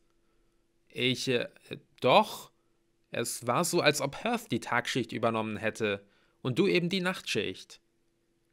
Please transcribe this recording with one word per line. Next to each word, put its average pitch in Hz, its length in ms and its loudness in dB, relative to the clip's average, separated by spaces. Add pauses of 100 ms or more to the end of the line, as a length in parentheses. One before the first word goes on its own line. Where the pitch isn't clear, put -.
(880)
Ich, 123 400 0
äh, 117 200 0 (520)
doch. 165 500 4 (600)
Es 117 360 -4
war 127 180 2
so, 170 160 2
als 147 200 0
ob 139 240 -4
Hearth 233 260 -2
die 113 100 2
Tagschicht 120 520 0
übernommen 110 460 0
hätte 104 460 -2 (380)
und 123 160 0
du 190 80 4
eben 175 220 2
die 190 120 0
Nachtschicht. 113 800 -4 (720)